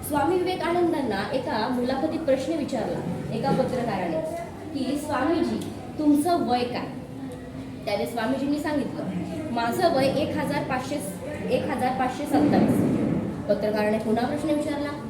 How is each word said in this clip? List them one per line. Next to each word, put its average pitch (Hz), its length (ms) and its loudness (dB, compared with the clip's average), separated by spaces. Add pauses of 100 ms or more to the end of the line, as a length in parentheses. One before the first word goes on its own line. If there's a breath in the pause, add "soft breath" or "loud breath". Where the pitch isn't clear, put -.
स्वामी 294 300 4
विवेकानंदांना 330 920 0
एका 254 360 0
मुलाखतीत 262 520 0
प्रश्न 269 320 2
विचारला 202 800 -2
एका 269 160 0
पत्रकाराने 233 680 0 (580)
की, 285 200 -2
"स्वामीजी, 285 640 0 (380)
तुमचं 294 500 4
वय 247 160 2
काय?" - 220 -4 (1000)
त्यावेळेस 214 280 -2
स्वामीजींनी 262 460 0
सांगितलं, 294 440 -2 (500)
"माझं 240 420 2
वय 269 100 4
एक 285 320 2
हजार 294 260 0
पाचशे, 269 320 -2 (600)
एक 262 80 4
हजार 254 360 0
पाचशे 254 260 0
सत्तावीस." - 520 6 (720)
पत्रकाराने 214 500 2
पुन्हा 233 280 2
प्रश्न 294 240 -2
विचारला 294 400 0 (180)